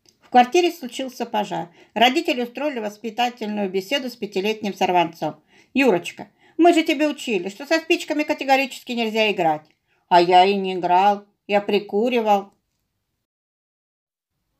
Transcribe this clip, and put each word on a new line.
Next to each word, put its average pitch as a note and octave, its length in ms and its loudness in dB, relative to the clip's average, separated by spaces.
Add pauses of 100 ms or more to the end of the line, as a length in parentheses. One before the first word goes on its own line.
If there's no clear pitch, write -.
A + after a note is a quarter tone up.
(200)
В - 100 -20
квартире E4+ 420 4
случился B3+ 540 -12
пожар. F3+ 420 -6 (260)
Родители B3+ 480 0
устроили B3+ 380 -8
воспитательную G#3+ 880 -6
беседу A#3+ 400 -4
с - 60 -16
пятилетним G3+ 580 -6
сорванцом. E3+ 640 -2 (340)
«Юрочка, A3+ 540 0 (280)
мы E4 160 6
же D#4+ 100 4
тебе D4+ 240 0
учили, G3+ 420 -4
что A#3 160 -12
со D#4+ 140 0
спичками D#4+ 460 -2
категорически C4+ 680 -2
нельзя A3 380 -2
играть». D#3+ 360 -2 (420)
«А F3 120 6
я F3+ 240 6
и G3+ 120 2
не F#3+ 180 -4
играл, F#3 500 2 (220)
я G3+ 140 0
прикуривал». G#3 920 -2 (2000)